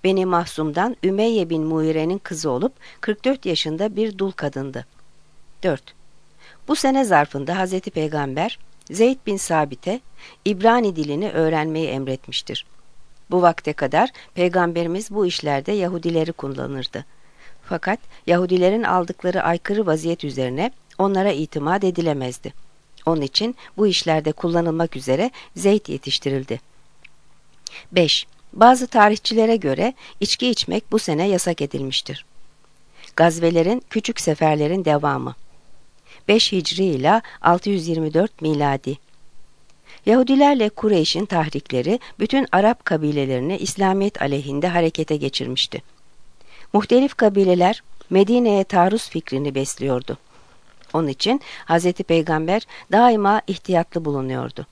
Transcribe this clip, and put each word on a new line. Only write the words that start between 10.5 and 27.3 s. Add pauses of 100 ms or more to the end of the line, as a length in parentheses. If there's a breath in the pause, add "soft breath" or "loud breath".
dilini
öğrenmeyi
emretmiştir. (680)
Bu
vakte
kadar (240 loud breath)
Peygamberimiz
bu
işlerde
Yahudileri
kullanırdı. (580 soft breath)
Fakat (280 soft breath)
Yahudilerin
aldıkları
aykırı
vaziyet
üzerine (260)
onlara
itimat
edilemezdi. (520)
Onun
için (220 loud breath)
bu
işlerde
kullanılmak
üzere (240 loud breath)
Zeyd
yetiştirildi. (1300 loud breath)